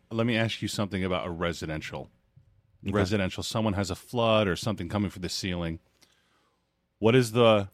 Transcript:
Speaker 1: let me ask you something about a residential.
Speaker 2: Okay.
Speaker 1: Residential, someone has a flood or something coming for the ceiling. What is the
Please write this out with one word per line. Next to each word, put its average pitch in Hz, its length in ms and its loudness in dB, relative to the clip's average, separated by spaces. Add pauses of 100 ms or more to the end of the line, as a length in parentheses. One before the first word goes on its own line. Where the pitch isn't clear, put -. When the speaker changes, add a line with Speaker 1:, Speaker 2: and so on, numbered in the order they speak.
Speaker 1:
let 113 160 0
me 120 120 2
ask 113 240 0
you 107 80 -4
something 98 340 -2
about 90 240 -2
a - 20 -6
residential. 80 800 -6 (760)
Speaker 2:
Okay. 95 80 -4
Speaker 1:
Residential, 98 500 0
someone 110 300 0
has 92 180 -2
a 87 40 -2
flood 110 520 2
or 85 80 2
something 95 320 -4
coming 101 240 -2
for - 80 -14
the 90 80 -6
ceiling. 87 520 -4 (1200)
What 110 160 4
is 120 180 4
the 110 400 6